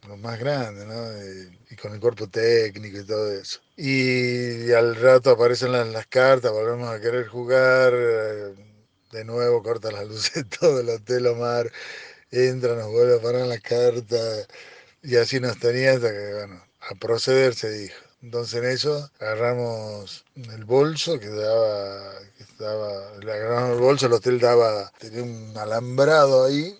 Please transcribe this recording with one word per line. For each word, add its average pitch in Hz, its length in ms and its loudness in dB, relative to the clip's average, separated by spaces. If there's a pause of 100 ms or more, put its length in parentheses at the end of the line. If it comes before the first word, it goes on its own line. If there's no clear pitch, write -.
los 101 100 -18
más 113 220 -10
grandes, 117 460 -6
¿no? 113 260 -12 (100)
Y, 95 360 -18 (160)
y - 20 -20
con 107 160 -14
el 107 80 -14
cuerpo 107 260 0
técnico 107 760 0
y 101 40 -14
todo 107 260 -4
eso. 98 300 -10 (160)
Y 123 960 0
al 117 240 4
rato 127 360 6
aparecen 123 400 2
las, 120 160 0
las 110 180 -8
cartas, 127 460 4
volvemos 117 360 -4
a 113 140 -8
querer 117 240 -2
jugar, 127 680 4
eh, 110 600 -2 (580)
de 110 140 -12
nuevo 120 360 0
corta 110 280 -4
las 101 180 -10
luces 107 400 -6
<laughs> - 100 -14
todo 143 220 4
el 120 80 -2
hotel, 120 380 -2
Omar, 120 440 -2 (600)
entra, 127 440 0
nos 110 160 -8
vuelve 120 260 4
a 113 60 2
parar 123 240 -2
las 120 140 -6
cartas, 117 880 -2 (540)
y 127 140 0
así 117 220 2
nos 123 200 -4
tenía 127 340 2
hasta 120 180 0
que, 104 220 -8
bueno, 101 320 -12 (160)
a - 140 -12
proceder 120 600 2
se 110 160 -6
dijo. 104 260 -12 (260)
Entonces 117 420 -6
en 127 60 0
eso 143 400 -4 (100)
agarramos 110 1040 -6 (100)
el 110 300 -16
bolso 147 560 2
que 104 80 -14
daba, 104 840 -2 (240)
que - 60 -20
estaba, 104 760 -10
le 104 120 -12
agarramos 120 460 -2
el 120 60 2
bolso, 135 240 4
el 117 80 4
hotel 123 260 2
daba, 113 580 4
tenía 113 240 -12
un 113 360 -12
alambrado 131 880 4
ahí 151 340 -2